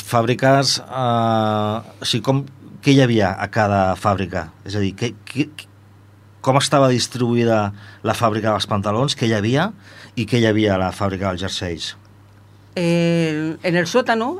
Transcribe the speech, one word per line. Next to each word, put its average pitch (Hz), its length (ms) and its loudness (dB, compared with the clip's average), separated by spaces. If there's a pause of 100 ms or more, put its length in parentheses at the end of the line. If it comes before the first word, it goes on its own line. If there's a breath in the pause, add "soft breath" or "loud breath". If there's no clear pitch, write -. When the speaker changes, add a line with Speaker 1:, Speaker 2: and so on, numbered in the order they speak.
Speaker 1:
fàbriques, 127 720 2
eh, 113 1000 -2 (200)
o - 60 -8
sigui, 117 180 -2
com, 135 200 -2 (360)
què 139 140 4
hi 135 80 6
havia 110 340 2
a 104 140 -6
cada 101 300 2 (180)
fàbrica? 95 480 -2 (180)
És 98 140 -8
a - 20 -2
dir, 95 160 -2
què, 120 140 -6 (160)
què, - 220 -6 (920)
com 131 160 2
estava 139 320 4
distribuïda 117 840 0 (340 loud breath)
la 113 100 2
fàbrica 110 380 0
dels - 160 -4
pantalons, 107 480 -2
què 123 100 -2
hi 113 80 2
havia 120 300 0 (480 loud breath)
i 117 160 -2
què 123 100 2
hi 113 80 4
havia 104 280 2
a 92 40 0
la 92 160 0
fàbrica 98 320 -2
dels 90 140 -4
jerseis? 90 480 -8 (880)
Speaker 2:
Eh, 170 840 0
en 170 140 0
el 175 120 2
sótano, 240 520 0